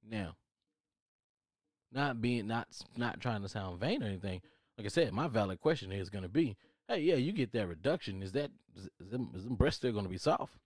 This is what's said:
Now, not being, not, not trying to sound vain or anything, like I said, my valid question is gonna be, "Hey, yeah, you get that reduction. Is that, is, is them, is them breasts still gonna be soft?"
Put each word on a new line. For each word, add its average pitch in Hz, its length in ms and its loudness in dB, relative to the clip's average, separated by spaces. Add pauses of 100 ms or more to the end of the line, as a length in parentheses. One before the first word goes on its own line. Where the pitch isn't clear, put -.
Now, 104 280 -4 (1600)
not 127 300 0
being, 117 260 2
not, 117 200 0 (300)
not 120 240 -2
trying 113 200 0
to 98 80 -6
sound 92 300 -4
vain 185 240 0
or 110 40 -2
anything, 95 340 -4 (360)
like 107 80 -8
I 107 40 -2
said, 165 240 2
my 170 140 0
valid 104 340 2
question 95 300 0
is 95 180 -4
gonna 95 180 -6
be, 120 300 2 (300)
"Hey, 190 140 0
yeah, 165 140 6
you 139 160 4
get 147 220 0
that 107 140 2
reduction. 95 540 -2
Is 95 120 -6
that, 143 180 0 (240)
is, 95 140 -12 (100)
is 92 100 -14
them, 120 240 -4
is 92 120 -6
them 123 100 -2
breasts 120 220 4
still 123 160 0
gonna 101 160 0
be 92 80 -4
soft?" - 480 2